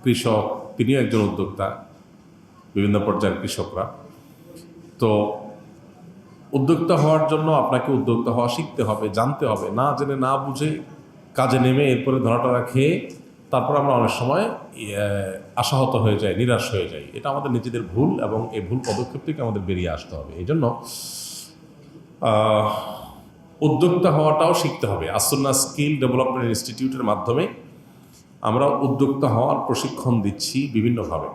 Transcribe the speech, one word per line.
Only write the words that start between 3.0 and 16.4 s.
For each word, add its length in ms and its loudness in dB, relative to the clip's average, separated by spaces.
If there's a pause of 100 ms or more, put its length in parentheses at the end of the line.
পর্যায়ের 360 0
কৃষকরা। 520 -6 (1040)
তো 380 2 (1120)
উদ্যোক্তা 460 2
হওয়ার 300 4
জন্য 240 2
আপনাকে 400 2
উদ্যোক্তা 400 2
হওয়া 180 2
শিখতে 340 -4
হবে, 260 -2
জানতে 360 0
হবে। 240 0
না 300 0
জেনে, 160 -2
না 220 0
বুঝে 420 -4 (560)
কাজে 240 4
নেমে 260 4
এরপরে 340 2
ধরাটরা 420 2
খেয়ে 480 0 (420)
তারপর 240 0
আমরা 180 2
অনেক 180 4
সময়, 380 0 (260)
ইয়ে, 220 -8 (580)
আশাহত 400 2
হয়ে 240 4
যাই, 160 0
নিরাশ 360 0